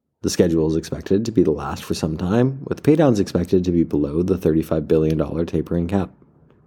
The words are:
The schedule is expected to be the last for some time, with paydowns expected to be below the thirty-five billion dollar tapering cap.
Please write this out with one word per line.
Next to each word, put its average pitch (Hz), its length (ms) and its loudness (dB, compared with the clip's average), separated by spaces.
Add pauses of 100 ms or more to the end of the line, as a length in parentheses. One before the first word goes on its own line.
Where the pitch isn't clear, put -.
(240)
The 85 60 -2
schedule 82 380 2
is 80 80 0
expected 80 480 -2
to 117 80 -6
be 98 120 4
the 80 80 2
last 71 320 -6
for - 100 -6
some 80 240 -4
time, 120 480 0
with - 180 -8
paydowns 143 360 4
expected 90 440 0
to 90 80 -2
be 85 120 4
below 73 400 -2
the 92 140 0
thirty-five 80 500 0
billion 78 300 2
dollar 78 280 -2
tapering 85 420 -2
cap. 95 220 -2 (580)